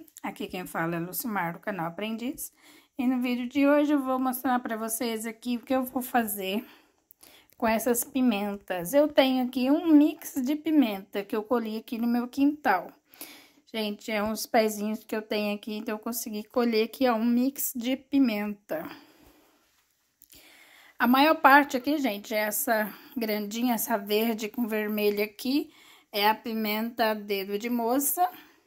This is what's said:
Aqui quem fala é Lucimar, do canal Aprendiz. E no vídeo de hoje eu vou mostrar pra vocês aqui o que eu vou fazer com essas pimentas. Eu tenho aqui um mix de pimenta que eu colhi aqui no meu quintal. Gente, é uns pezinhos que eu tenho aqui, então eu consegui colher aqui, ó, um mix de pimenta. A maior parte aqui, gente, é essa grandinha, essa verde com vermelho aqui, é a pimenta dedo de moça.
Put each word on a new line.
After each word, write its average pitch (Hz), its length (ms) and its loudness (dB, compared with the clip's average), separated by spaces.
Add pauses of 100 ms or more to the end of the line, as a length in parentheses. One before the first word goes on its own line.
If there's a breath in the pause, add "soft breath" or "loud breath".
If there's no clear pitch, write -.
(220)
Aqui 202 240 -8
quem 185 200 -10
fala 170 300 -4
é - 20 -4
Lucimar, 180 540 -4
do 170 60 -14
canal 190 300 -6
Aprendiz. 220 640 -8 (460 soft breath)
E 240 100 -2
no 254 140 2
vídeo 247 260 -2
de 277 220 2
hoje 294 240 4
eu 277 100 2
vou 262 160 -2
mostrar 247 420 0
pra 233 140 -6
vocês 226 520 -4
aqui 233 320 -6
o - 20 -10
que 262 140 -2
eu 262 100 2
vou 254 160 -6
fazer 208 640 -2 (920 loud breath)
com 233 100 0
essas 226 340 0
pimentas. 202 920 -2
Eu 294 140 6
tenho 262 360 2
aqui 254 260 -2
um 339 180 2
mix 302 540 4
de 294 140 -2
pimenta 226 680 0
que 220 140 -6
eu 208 60 -2
colhi 220 340 -2
aqui 220 220 -8
no 233 80 -2
meu 240 200 0
quintal. 277 640 0 (800 loud breath)
Gente, 214 400 -6
é 208 120 0
uns 214 240 -4
pezinhos 214 580 0
que - 100 -8
eu 214 60 -4
tenho 208 340 -2
aqui, 214 200 -8
então 214 220 -6
eu - 20 -14
consegui 220 460 -8
colher 233 420 0
aqui, 254 200 -2
ó, 240 80 2
um 226 120 0
mix 247 500 0
de 247 180 -2
pimenta. 208 960 0 (2000 loud breath)
A 240 80 2
maior 285 360 6
parte 277 340 8
aqui, 285 220 0
gente, 208 340 -2
é 214 60 0
essa 214 520 0 (240 loud breath)
grandinha, 226 600 -2
essa 220 240 -2
verde 214 500 0
com 226 180 -4
vermelho 208 560 0
aqui, 254 480 -2 (400 loud breath)
é 202 160 0
a 220 80 6
pimenta 220 800 -2
dedo 202 440 -4
de 233 100 -6
moça. 247 580 0 (400 loud breath)